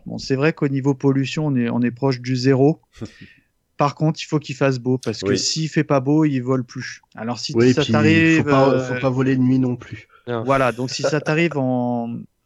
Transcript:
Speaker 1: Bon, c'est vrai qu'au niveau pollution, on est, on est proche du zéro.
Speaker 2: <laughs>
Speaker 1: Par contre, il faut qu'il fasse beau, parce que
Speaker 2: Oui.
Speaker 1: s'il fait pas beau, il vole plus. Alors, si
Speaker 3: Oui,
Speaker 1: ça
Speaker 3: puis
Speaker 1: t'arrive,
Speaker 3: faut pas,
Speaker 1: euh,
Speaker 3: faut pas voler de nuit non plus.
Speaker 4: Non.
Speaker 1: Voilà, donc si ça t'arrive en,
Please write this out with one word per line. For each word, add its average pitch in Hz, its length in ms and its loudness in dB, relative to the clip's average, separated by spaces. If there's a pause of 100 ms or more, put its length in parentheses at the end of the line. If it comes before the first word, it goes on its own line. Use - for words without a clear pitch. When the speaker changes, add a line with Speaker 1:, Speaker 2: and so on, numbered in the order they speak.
Speaker 1:
Bon, 113 120 -8
c'est 135 180 -4
vrai 151 160 2
qu'au 151 160 -2
niveau 139 260 0
pollution, 135 520 0
on 143 80 0
est, 120 140 0
on 120 140 -2
est 120 100 0
proche 123 280 -2
du 127 140 -4
zéro. 135 460 2 (200)
Speaker 2:
<laughs> 110 40 -12 (720)
Speaker 1:
Par 143 200 0
contre, 156 260 -2
il - 40 -14
faut 156 120 -2
qu'il 143 160 -10
fasse 135 240 0
beau, 127 200 -2
parce 113 240 -8
que 98 80 0
Speaker 2:
Oui. - 80 2
Speaker 1:
s'il 160 300 -4
fait 151 140 -2
pas 139 160 0
beau, 147 260 2
il 139 160 0
vole 127 240 -2
plus. - 380 -14 (140)
Alors, 117 240 -8
si - 160 -10
Speaker 3:
Oui, 123 160 6
Speaker 1:
ça 147 100 2
Speaker 3:
puis 123 100 -2
Speaker 1:
t'arrive, 160 460 4
Speaker 3:
faut 147 60 2
pas, 135 280 4
Speaker 1:
euh, 127 220 -2
Speaker 3:
faut 123 60 -4
pas 131 100 0
voler 131 260 2
de 127 60 2
nuit 131 160 2
non 127 160 0
plus. - 320 -14 (220)
Speaker 4:
Non. 117 160 -4
Speaker 1:
Voilà, 135 260 2
donc 120 200 -4
si - 120 -8
ça 147 180 0
t'arrive 156 380 0
en, 123 640 -2 (260)